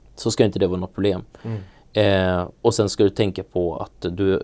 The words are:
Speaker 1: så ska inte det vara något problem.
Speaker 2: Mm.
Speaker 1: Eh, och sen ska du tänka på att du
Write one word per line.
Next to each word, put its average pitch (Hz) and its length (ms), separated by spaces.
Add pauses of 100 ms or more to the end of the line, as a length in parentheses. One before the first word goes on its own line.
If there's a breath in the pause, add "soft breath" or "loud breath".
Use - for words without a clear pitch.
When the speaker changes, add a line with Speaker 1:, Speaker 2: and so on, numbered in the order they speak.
(160)
Speaker 1:
så - 140
ska 123 140
inte 101 140
det 95 80
vara 90 140
något 85 140
problem. 95 280 (200 loud breath)
Speaker 2:
Mm. 113 160 (340 loud breath)
Speaker 1:
Eh, 92 560 (140)
och 113 120
sen 104 140
ska - 160
du 98 60
tänka 98 320
på 87 340
att 90 400
du 95 280